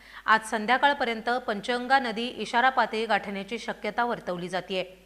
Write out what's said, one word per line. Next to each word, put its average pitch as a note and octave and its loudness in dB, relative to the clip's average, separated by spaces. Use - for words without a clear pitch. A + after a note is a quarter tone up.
आज A3 4
संध्याकाळपर्यंत A#3+ 2
पंचगंगा B3 2
नदी A#3 -2
इशारा A#3+ 2
पातळी A3 0
गाठण्याची G3 -2
शक्यता G#3+ -4
वर्तवली F3+ -4
जातेय. F3+ -4